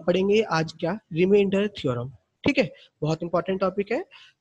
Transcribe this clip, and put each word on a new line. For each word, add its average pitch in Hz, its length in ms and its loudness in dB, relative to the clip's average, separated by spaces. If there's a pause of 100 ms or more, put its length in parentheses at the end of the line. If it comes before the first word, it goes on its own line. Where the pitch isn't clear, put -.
पढ़ेंगे 190 340 2 (120)
आज 160 280 0
क्या, 175 180 -4 (140)
remainder 196 560 2 (100)
theorem। 127 340 -4 (320)
ठीक 285 140 2
है, 190 120 0 (320)
बहुत 156 200 -2
important 175 380 -4
topic 196 320 -2
है। 262 60 -2 (420)